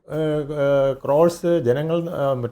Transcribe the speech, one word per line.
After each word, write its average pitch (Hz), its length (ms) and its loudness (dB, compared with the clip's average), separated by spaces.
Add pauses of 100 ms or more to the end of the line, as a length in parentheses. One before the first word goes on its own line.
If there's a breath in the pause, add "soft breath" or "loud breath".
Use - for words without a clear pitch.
ഏ, 151 80 -6
ഏ, 143 760 0 (120)
ക്രോഴ്സ് 170 540 2
ജനങ്ങൾ, 160 500 0
ആ, 135 420 -2